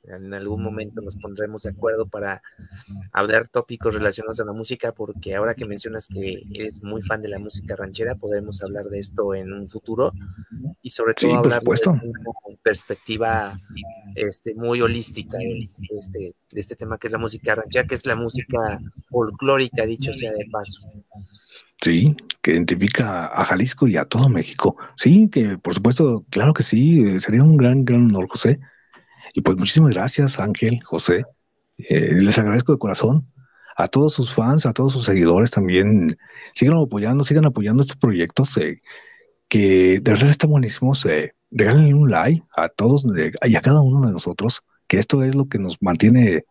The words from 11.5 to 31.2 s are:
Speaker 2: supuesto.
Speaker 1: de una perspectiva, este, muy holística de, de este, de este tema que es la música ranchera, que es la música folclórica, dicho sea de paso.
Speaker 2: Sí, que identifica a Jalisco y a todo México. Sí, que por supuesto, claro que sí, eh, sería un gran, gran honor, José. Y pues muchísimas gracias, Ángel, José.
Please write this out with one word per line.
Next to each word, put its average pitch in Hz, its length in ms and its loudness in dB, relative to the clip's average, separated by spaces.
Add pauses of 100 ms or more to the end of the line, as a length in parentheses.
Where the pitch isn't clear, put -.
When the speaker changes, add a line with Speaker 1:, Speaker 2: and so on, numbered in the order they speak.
Speaker 2:
supuesto. 120 320 0 (100)
Speaker 1:
de 117 80 -10
una 113 540 -16
perspectiva, 110 920 -4 (600)
este, 107 400 -8
muy 120 260 -4
holística 117 560 -4
de, 95 300 -10 (100)
de 104 200 -12
este, 98 380 -12 (140)
de 104 100 -12
este 107 160 -12
tema 113 220 -10
que - 100 -12
es 107 60 -6
la 110 60 -4
música 113 360 -4
ranchera, 113 300 -4
que 131 100 -6
es - 120 -10
la 117 80 -2
música 113 640 -6 (300)
folclórica, 123 760 -2
dicho 117 280 -8
sea 117 180 -8
de 104 200 -8
paso. - 360 -12 (960)
Speaker 2:
Sí, 95 340 4 (260)
que - 120 0
identifica 90 760 -2
a 95 180 -4
Jalisco 127 420 0
y 95 80 2
a 71 100 -2
todo 131 220 2
México. - 480 -2 (200)
Sí, 196 340 6
que 104 280 0
por - 180 -6
supuesto, 117 560 2
claro 131 220 4
que - 100 -2
sí, 135 420 4
eh, 95 140 0
sería 117 240 2
un 156 140 8
gran, 127 280 4
gran 120 200 4
honor, 95 220 2
José. - 320 0 (760)
Y - 60 -2
pues 185 160 2
muchísimas 160 360 4
gracias, 131 460 -2
Ángel, 113 440 -2
José. 87 400 0 (540)